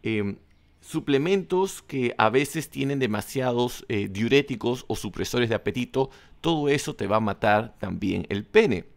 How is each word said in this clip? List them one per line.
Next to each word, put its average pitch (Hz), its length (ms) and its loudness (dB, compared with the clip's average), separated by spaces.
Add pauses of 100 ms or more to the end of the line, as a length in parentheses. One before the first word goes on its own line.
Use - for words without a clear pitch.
em, 104 320 -2 (440)
suplementos 180 1000 0
que 127 380 -2
a 110 100 6
veces 139 400 0
tienen 139 300 -4
demasiados, 120 880 -2
eh, 101 220 -2
diuréticos 120 760 0
o 107 100 -4
supresores 113 520 -4
de 113 60 0
apetito, 123 560 -2 (320)
todo 156 260 2
eso 143 260 0
te 107 120 -6
va 101 100 2
a 110 40 4
matar 107 580 2
también 92 500 -4
el 101 160 -4
pene. 165 400 2 (120)